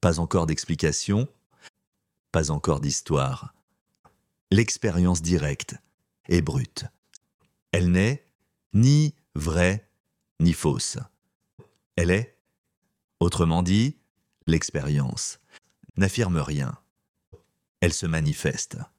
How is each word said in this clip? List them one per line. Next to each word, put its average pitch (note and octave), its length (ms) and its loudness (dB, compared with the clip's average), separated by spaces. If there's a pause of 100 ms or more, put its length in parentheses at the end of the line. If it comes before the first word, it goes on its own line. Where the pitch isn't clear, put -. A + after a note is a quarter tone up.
pas E2+ 180 4
encore E2+ 260 0
d'explication, E2 800 -2 (1040)
pas D#2 200 0
encore D2 300 0
d'histoire. C2+ 720 -4 (960)
L'expérience F2+ 720 0
directe D#2 540 -2 (520)
est F2 140 2
brute. D#2+ 440 -4 (840)
Elle F2 200 2
n'est G#2 360 0 (460)
ni C#3+ 420 4 (200)
vraie, F2 540 0 (500)
ni E2 140 4
fausse. - 440 -4 (1000)
Elle F2 160 2
est, A2 260 0 (800)
autrement E2+ 440 2
dit, G#2+ 340 2 (500)
l'expérience D2 920 -2 (580)
n'affirme G2 400 0
rien. C#2+ 400 -4 (1040)
Elle F2 120 2
se - 120 -6
manifeste. D#2 720 -4 (220)